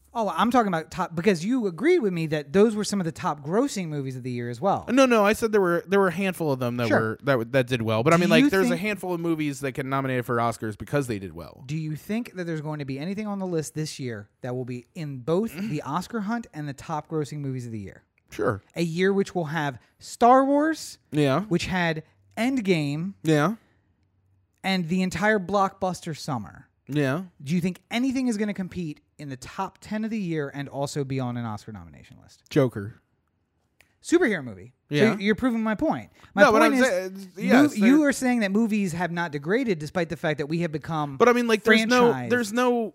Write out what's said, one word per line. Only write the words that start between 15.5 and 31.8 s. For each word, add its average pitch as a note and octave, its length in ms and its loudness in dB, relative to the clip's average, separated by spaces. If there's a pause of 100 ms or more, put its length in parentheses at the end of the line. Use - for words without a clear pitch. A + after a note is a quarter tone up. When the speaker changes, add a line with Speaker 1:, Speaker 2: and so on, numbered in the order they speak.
Speaker 2:
<clears throat> G3 160 -8
Speaker 1:
the D3+ 140 -4
Oscar F3 400 -6
hunt A#3 320 -4
and D3+ 120 -8
the C#3 60 -6
top D3+ 380 -8
grossing D3+ 300 -4
movies C3 260 -8
of A2+ 60 -10
the A2 80 -8
year? F#2 220 -16 (280)
Speaker 2:
Sure. - 320 -2 (120)
Speaker 1:
A E3+ 80 -4
year F3+ 300 0
which G3 220 -2
will F3 100 -2
have D3 340 -4 (200)
Star B3+ 480 6
Wars, D4 500 0 (160)
Speaker 2:
Yeah. C#3+ 300 2
Speaker 1:
which E3 240 -2
had E3 380 -2 (340)
Endgame, F#3+ 720 0 (100)
Speaker 2:
Yeah. D#3 340 2 (1080)
Speaker 1:
and F#3 240 -2
the F#3 140 0
entire G3 360 2
blockbuster F#3 800 -2
summer. A2 520 -8 (200)
Speaker 2:
Yeah. C#3+ 340 0 (200)
Speaker 1:
Do C#3 120 -2
you F3+ 60 2
think F3 200 -4 (100)
anything B3+ 380 0
is A3 80 0
gonna G#3 180 -2
compete F3 460 -8 (180)
in D3 100 -12
the C3 80 -8
top - 440 -10
ten G#3+ 240 -6
of A3 60 -6
the A3+ 80 -4
year D#3+ 360 -4
and C#3 140 -8
also C#3+ 340 -4
be C3+ 160 -4
on B2 180 -4
an A#2+ 80 -6
Oscar G#2+ 280 -10
nomination E2+ 500 -20